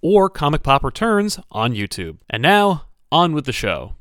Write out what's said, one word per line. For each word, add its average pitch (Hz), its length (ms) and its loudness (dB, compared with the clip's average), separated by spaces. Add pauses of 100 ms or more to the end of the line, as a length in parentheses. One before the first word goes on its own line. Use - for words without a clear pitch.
or 190 260 4
Comic 151 360 -2
Pop 139 180 2
Returns 208 560 -2 (140)
on 113 200 -2
YouTube. 98 460 -8 (100)
And 113 140 -6
now, 196 440 2 (260)
on 165 220 4
with 147 100 -4
the 127 80 -4
show. 78 480 -4